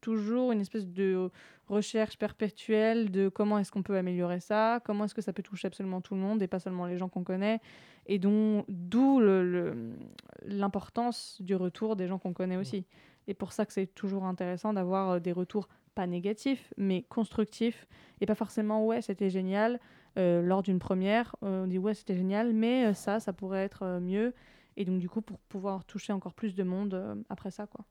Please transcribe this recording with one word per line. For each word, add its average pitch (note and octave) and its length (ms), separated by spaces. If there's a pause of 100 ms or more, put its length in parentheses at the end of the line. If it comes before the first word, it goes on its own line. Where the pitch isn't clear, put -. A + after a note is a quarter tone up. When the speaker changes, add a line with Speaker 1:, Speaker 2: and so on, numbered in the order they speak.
Speaker 1:
toujours A3+ 520
une G#3+ 80
espèce G3+ 280
de F#3 420 (380)
recherche G#3+ 500
perpétuelle A3 920
de G3 160
comment G#3 320
est-ce G3 100
qu'on F#3+ 140
peut G3 120
améliorer F3+ 440
ça, A3 440
comment G#3 200
est-ce G#3+ 100
que A3 80
ça F#3+ 100
peut F#3 120
toucher F#3+ 240
absolument F#3 320
tout F#3 140
le F#3+ 60
monde G#3 220
et F#3 60
pas F#3+ 100
seulement F3+ 280
les F3 120
gens F#3 100
qu'on F3+ 160
connaît, G3+ 360 (460)
et G3+ 120
dont, G#3 500
d'où A3+ 520
le, F#3+ 280
le, F3 260 (720)
l'importance G3+ 960
du F#3+ 140
retour F#3+ 420
des F#3 120
gens F#3+ 100
qu'on F3+ 140
connaît F#3 240
aussi. F#3+ 240
Speaker 2:
Mm. F3+ 40 (440)
Speaker 1:
Et G3 60
pour - 180
ça G#3+ 120
que - 80
c'est F#3+ 140
toujours F#3+ 380
intéressant F#3 500
d'avoir, F#3+ 380
euh, F3+ 80
des F3 120
retours F3+ 360 (260)
pas F#3+ 120
négatifs, G3+ 680
mais F#3+ 320
constructifs, - 800 (340)
et G3+ 60
pas G#3+ 80
forcément, « G#3+ 520
Ouais, A3+ 140
c'était G3 300
génial », G3 500 (380)
euh, F3 240
lors F#3 200
d'une F#3 180
première, G3 540 (100)
euh, F#3+ 200
on - 20
dit, « F#3 120
Ouais, G#3 160
c'était G3+ 220
génial, G3+ 360
mais, A#3 340
euh, G#3 80
ça, G#3 260
ça G#3 120
pourrait F#3+ 300
être, G3 220
euh, F3+ 160
mieux », G3+ 340 (420)
et G#3 80
donc F#3 140
du F3 100
coup, A3 140
pour - 160
pouvoir F#3+ 460
toucher - 280
encore F#3 220
plus G3+ 200
de F#3+ 100
monde, F#3+ 300
euh, G3+ 200 (160)
après F#3+ 220
ça, G#3 140
quoi. - 240